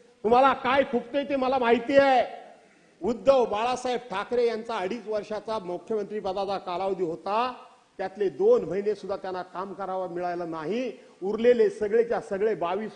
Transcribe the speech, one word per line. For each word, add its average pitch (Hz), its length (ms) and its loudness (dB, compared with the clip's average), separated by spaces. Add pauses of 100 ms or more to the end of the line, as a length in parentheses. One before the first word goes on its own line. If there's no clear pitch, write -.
(240)
तुम्हाला 254 300 6
काय 262 300 2
खुपतंय 269 400 -2
ते 277 120 -2
मला 262 220 0
माहिती 240 400 2
आहे. 269 480 4 (560)
उद्धव 233 440 4
बाळासाहेब 240 540 -2
ठाकरे 233 480 -2
यांचा 226 300 -4
अडीच 196 300 -6
वर्षाचा 214 520 -6
मुख्यमंत्री 202 600 -6
पदाचा 196 380 -4
कालावधी 185 460 -4
होता, 196 500 -2 (440)
त्यातले 190 320 -4
दोन 185 360 4
महिने 202 300 -2
सुद्धा 196 200 -8
त्यांना 185 260 -8
काम 185 320 -10
करावं 185 360 -6
मिळालं 175 420 -6
नाही. 190 400 -4 (320)
उरलेले 220 460 4
सगळेच्या 220 520 0
सगळे 202 340 -2
बावीस 180 400 -4